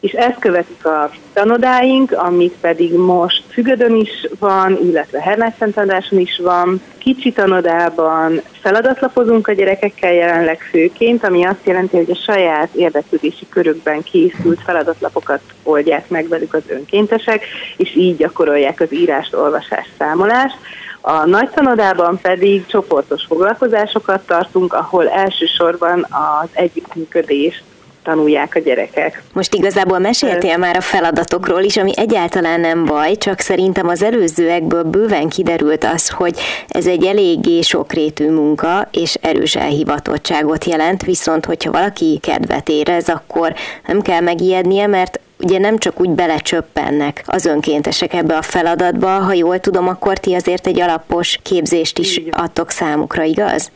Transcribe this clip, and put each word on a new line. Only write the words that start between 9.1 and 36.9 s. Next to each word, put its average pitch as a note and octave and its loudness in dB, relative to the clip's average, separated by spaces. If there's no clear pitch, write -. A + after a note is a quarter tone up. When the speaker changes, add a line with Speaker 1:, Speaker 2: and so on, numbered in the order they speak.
Speaker 1:
a G#3+ 0
gyerekekkel F#3+ 0
jelenleg E3+ 2
főként, A3+ 2
ami F3+ 2
azt F#3+ -2
jelenti, F#3 0
hogy E3+ 2
a F3 -2
saját E3 2
érdeklődési - -2
körükben D#3 -2
készült F3 0
feladatlapokat D#3+ -2
oldják D3+ 0
meg E3 -4
velük D#3+ -4
az D#3 0
önkéntesek, G#3+ -2
és - -2
így F3+ 2
gyakorolják D3 0
az D#3+ 0
írást, D3+ 0
olvasást, D3 -2
számolást. G3+ 0
A D#3 0
nagy G#3 4
tanodában F#3+ 2
pedig F#3 2
csoportos D3 0
foglalkozásokat G#3 0
tartunk, F#3 0
ahol E3 0
elsősorban F3 0
az E3+ -6
együttműködést D#3+ -2
tanulják D3+ 0
a - 2
gyerekek. D#3 -2
Speaker 2:
Most F#3+ -2
igazából F#3+ 2
meséltél F#3+ 0
Speaker 1:
Ö. E3+ 0
Speaker 2:
már F3 0
a F#3 0
feladatokról E3+ 0
is, G3+ 2
ami G3 2
egyáltalán E3+ 0
nem E3 2
baj, D3+ 0
csak G3 -2
szerintem F#3 0
az F3 0
előzőekből E3+ 0
bőven E3+ 0
kiderült D#3+ 0
az, - -2
hogy F3 -2
ez E3+ -2
egy F3 2